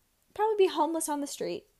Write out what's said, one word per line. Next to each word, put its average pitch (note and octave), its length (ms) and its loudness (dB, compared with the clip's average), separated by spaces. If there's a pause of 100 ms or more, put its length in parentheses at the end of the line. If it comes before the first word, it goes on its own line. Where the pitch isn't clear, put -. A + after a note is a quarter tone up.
(300)
I'd - 60 -20
probably G#4+ 200 0
be F#4+ 160 6
homeless D#4+ 380 0
on C#4+ 100 -4
the C#4+ 60 -6
street. - 400 -8 (140)